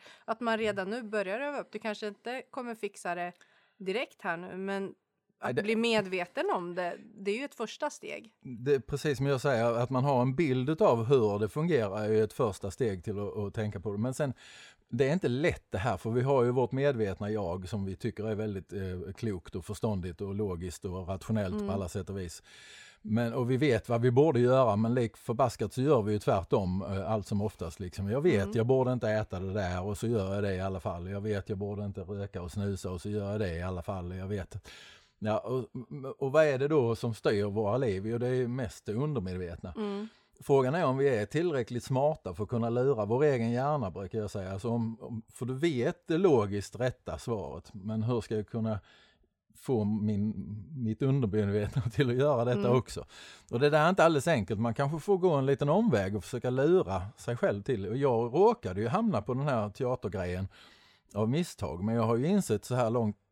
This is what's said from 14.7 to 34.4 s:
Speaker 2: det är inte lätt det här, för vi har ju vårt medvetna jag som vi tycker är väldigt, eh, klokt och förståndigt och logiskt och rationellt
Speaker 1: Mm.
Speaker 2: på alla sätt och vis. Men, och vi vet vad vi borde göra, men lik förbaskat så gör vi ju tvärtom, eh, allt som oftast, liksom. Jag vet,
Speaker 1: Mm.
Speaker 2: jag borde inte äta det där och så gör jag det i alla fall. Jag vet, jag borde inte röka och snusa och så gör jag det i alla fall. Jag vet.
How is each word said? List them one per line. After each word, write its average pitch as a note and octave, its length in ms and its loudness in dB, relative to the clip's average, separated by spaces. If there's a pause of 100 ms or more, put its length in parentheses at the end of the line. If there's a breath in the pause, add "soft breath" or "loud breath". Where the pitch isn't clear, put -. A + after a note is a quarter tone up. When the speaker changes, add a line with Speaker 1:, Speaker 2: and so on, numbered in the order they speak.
Speaker 2:
det C3 200 4
är D3 40 2
inte F3 140 0
lätt C3+ 440 0
det - 60 -2
här, G2 200 0
för - 120 -4
vi B2 120 2
har C3+ 220 4
ju A#2+ 80 4
vårt B2 200 2
medvetna A2 600 0
jag F#2 380 -4
som G2 160 -4
vi F#2+ 100 -6
tycker G#2 340 -6
är G#2+ 60 -2
väldigt, G2 380 -6
eh, F#2 420 -6
klokt G2+ 400 -6
och F#2 100 -8
förståndigt G2 560 -4
och G2 140 -4
logiskt F#2 500 -4
och F2+ 220 -6
rationellt G2 480 -2
Speaker 1:
Mm. G2+ 120 -4
Speaker 2:
på G2 60 -2
alla F#2+ 160 -4
sätt F#2+ 200 -6
och G2 80 -6
vis. F2+ 260 -10 (580 loud breath)
Men, A#2 320 0
och B2+ 180 0
vi C3 60 2
vet A#2+ 320 2
vad A#2+ 120 2
vi B2 100 4
borde C3+ 280 6
göra, B2 360 6
men A2+ 180 2
lik A#2+ 240 0
förbaskat A#2 560 0
så B2+ 80 -2
gör C3+ 200 6
vi G#2 120 0
ju G2+ 60 2
tvärtom, G2 640 2
eh, G2 300 -4
allt G#2+ 160 0
som G2+ 140 0
oftast, F2+ 380 -6
liksom. G2 300 -6
Jag B2+ 120 0
vet, C#3 220 4
Speaker 1:
Mm. G#2 140 -2
Speaker 2:
jag A2+ 80 4
borde B2+ 280 4
inte A#2 160 0
äta G#2+ 300 -2
det F#2+ 140 -4
där F#2 300 -2
och G2+ 140 -4
så A2+ 100 -2
gör G2 280 0
jag G2+ 80 -2
det G2 120 -2
i F#2 60 -4
alla F#2+ 180 -4
fall. F2 300 -6
Jag G2 120 -6
vet, G#2 280 -2
jag G#2+ 80 -4
borde G2+ 280 -4
inte G2 160 -6
röka G2+ 400 -8
och F2+ 100 -8
snusa G2+ 400 -4
och F2+ 100 -8
så G#2 80 -8
gör G2+ 220 -2
jag G#2+ 80 -2
det F2+ 160 -2
i E2+ 60 -4
alla F2+ 200 -4
fall. F#2 340 -6
Jag F#2+ 120 -8
vet. G2 380 -8 (600 loud breath)